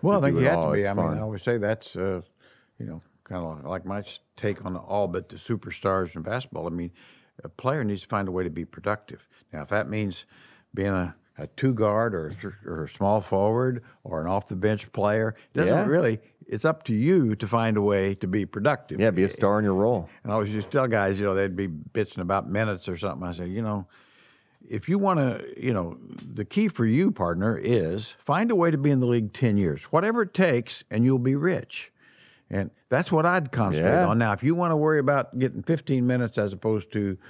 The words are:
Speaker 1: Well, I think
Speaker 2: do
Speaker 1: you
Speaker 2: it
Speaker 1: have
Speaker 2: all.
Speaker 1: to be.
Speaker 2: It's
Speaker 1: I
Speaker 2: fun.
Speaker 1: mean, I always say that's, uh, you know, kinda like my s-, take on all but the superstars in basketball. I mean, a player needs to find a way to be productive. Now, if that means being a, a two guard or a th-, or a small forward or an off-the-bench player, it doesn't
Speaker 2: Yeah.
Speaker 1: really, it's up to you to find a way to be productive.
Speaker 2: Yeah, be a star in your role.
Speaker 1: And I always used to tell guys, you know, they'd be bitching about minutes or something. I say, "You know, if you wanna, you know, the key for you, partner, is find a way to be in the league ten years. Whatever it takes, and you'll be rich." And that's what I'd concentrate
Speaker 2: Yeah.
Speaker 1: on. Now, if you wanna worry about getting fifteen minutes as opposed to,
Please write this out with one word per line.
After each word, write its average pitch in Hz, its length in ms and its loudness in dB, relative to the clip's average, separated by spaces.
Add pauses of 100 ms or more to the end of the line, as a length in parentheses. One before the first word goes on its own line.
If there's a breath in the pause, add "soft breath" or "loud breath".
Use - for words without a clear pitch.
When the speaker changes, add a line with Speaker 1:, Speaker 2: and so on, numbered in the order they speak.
Speaker 1:
Well, 196 160 2
I - 40 0
think 139 120 2
Speaker 2:
do - 60 2
Speaker 1:
you 127 80 4
Speaker 2:
it - 20 4
Speaker 1:
have 170 80 2
Speaker 2:
all. 80 120 0
Speaker 1:
to - 20 0
be. - 80 2
Speaker 2:
It's 98 80 0
Speaker 1:
I 101 60 -2
Speaker 2:
fun. 82 160 0
Speaker 1:
mean, - 80 -4
I - 40 -4
always 107 220 -6
say 120 140 0
that's, 104 360 -4
uh, 92 280 -4 (580 soft breath)
you 113 60 -10
know, 82 140 -12 (280)
kinda 80 400 -10
like 90 180 -8
my 98 140 -6
s-, - 180 -14 (180)
take 104 280 -4
on 92 120 -6
all 101 300 -2
but 90 220 -6
the - 80 -18
superstars 95 800 -2
in 82 60 -8
basketball. 92 440 -6
I 85 40 -4
mean, 85 200 -6 (540 soft breath)
a 82 40 -14
player 131 360 -4
needs 101 180 -4
to - 60 -20
find 101 180 -2
a 95 60 -6
way 92 100 -2
to 87 80 -4
be 80 140 -8
productive. - 640 -8 (240 soft breath)
Now, 76 100 -10
if - 60 -14
that 104 200 -2
means 104 360 -4 (500 soft breath)
being 98 160 -2
a, 90 240 -2 (240)
a 76 100 -10
two 131 240 0
guard 110 420 0
or 80 140 -4
a 73 60 -12
th-, 101 180 -12 (140)
or 80 180 -6
a 73 60 -8
small 101 320 2
forward 113 600 0 (220 soft breath)
or 80 160 -6
an 80 60 -4
off-the-bench 101 640 -2
player, 110 420 0 (200 loud breath)
it - 40 -4
doesn't 165 160 4
Speaker 2:
Yeah. 190 120 2
Speaker 1:
really, 131 340 2 (260 soft breath)
it's 113 200 -2
up 156 180 -2
to 117 100 0
you 127 420 4
to 104 120 -4
find 113 300 2
a 101 40 4
way 98 340 4
to - 100 -6
be 92 180 0
productive. 123 560 -2
Speaker 2:
Yeah, 110 100 6
be 92 140 4
a 98 60 4
star 104 280 2
in 107 60 2
your 98 100 4
role. 101 360 2 (120)
Speaker 1:
And 107 80 -8
I 104 40 -2
always 107 200 -2
used 107 160 -4
to 147 80 0
tell 131 80 4
guys, 101 320 2
you 101 60 0
know, 98 100 2
they'd 95 220 0
be 98 120 -2
bitching 87 500 -6
about 90 320 -2
minutes 101 360 -2
or 90 120 -4
something. 87 280 -6
I 87 60 -6
say, 87 140 -8
"You 98 160 -6
know, 104 240 -4 (840 soft breath)
if 107 220 -8
you 196 80 2
wanna, 170 420 2 (160)
you 123 160 -2
know, 90 240 -2 (380)
the 107 100 -4
key 208 240 0
for 123 160 -2
you, 143 280 4
partner, 92 440 0
is 104 640 -2
find 196 320 0
a 233 40 0
way 170 160 4
to 151 80 2
be 143 120 2
in 135 100 4
the 127 60 2
league 120 260 2
ten 110 240 2
years. 82 280 0
Whatever 220 380 0
it 185 120 -6
takes, 135 560 2
and 113 140 2
you'll 131 140 4
be 127 160 2
rich." - 580 -4 (580 soft breath)
And 95 200 -4 (180)
that's 151 240 0
what 160 140 4
I'd 175 260 0
concentrate 92 380 2
Speaker 2:
Yeah. 175 160 4
Speaker 1:
on. 107 100 2
Now, 117 160 2
if 101 100 -4
you 151 120 2
wanna 170 220 0
worry 151 220 2
about 135 400 0
getting 127 240 -2
fifteen 139 440 0
minutes 123 320 0
as 101 160 0
opposed 107 380 -2
to, 101 260 -2 (120)